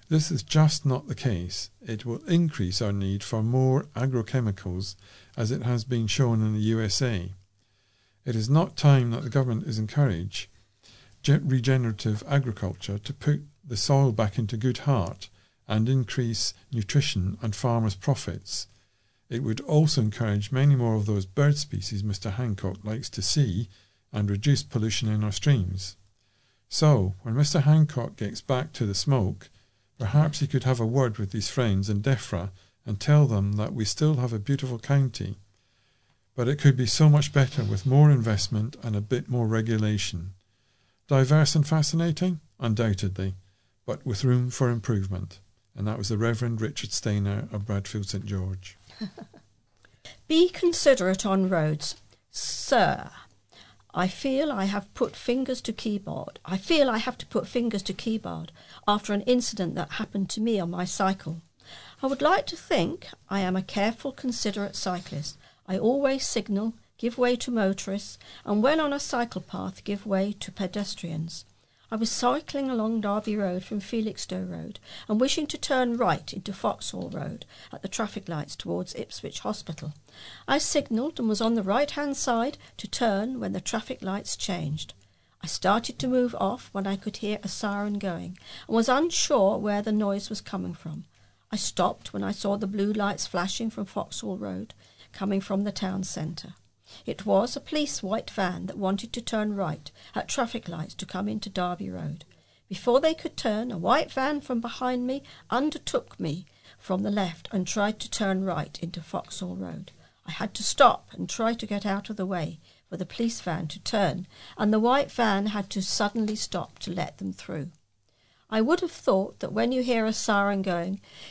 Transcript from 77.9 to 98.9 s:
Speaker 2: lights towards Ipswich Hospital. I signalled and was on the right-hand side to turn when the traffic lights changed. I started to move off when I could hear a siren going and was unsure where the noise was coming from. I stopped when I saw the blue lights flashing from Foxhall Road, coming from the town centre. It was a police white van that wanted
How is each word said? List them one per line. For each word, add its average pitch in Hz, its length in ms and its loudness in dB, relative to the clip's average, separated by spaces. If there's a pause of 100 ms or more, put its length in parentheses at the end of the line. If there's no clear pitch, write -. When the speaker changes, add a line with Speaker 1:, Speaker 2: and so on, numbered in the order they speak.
Speaker 2:
lights 151 280 -6
towards 175 400 -6
Ipswich - 440 -10
Hospital. 170 540 -8 (540)
I 277 100 4
signalled 285 640 0
and 233 100 0
was 214 120 0
on 226 120 2
the 226 100 0
right-hand 277 540 0
side 240 400 0 (200)
to 202 100 -10
turn 233 520 0
when 196 140 -4
the 196 80 -4
traffic - 400 -6
lights 190 340 -6
changed. 156 600 -4 (480)
I 170 40 -8
started 220 520 0
to 254 80 -2
move 247 320 2
off - 320 -2
when 196 160 -4
I 196 80 0
could 196 220 -6
hear 208 260 -2
a 202 40 -6
siren 202 520 -4
going 180 400 -6 (280)
and 220 80 0
was 226 140 4
unsure 254 680 4
where 208 240 0
the 214 80 -2
noise 208 360 0
was 214 140 -8
coming 180 320 -6
from. 156 320 -10 (460)
I 220 40 -2
stopped - 580 -2
when 202 100 -4
I 196 80 -2
saw 202 260 -2
the 208 100 -4
blue 208 260 0
lights 208 340 -2
flashing 190 420 -4
from 214 160 -6
Foxhall - 520 -8
Road, 202 360 -8 (400)
coming 196 260 -2
from 196 240 -2
the 202 80 -4
town 190 320 -4
centre. - 520 -8 (500)
It - 200 -8
was 202 300 2
a - 60 -8
police 302 420 -4
white 208 260 -4
van 180 380 -4
that - 100 -10
wanted 196 360 -2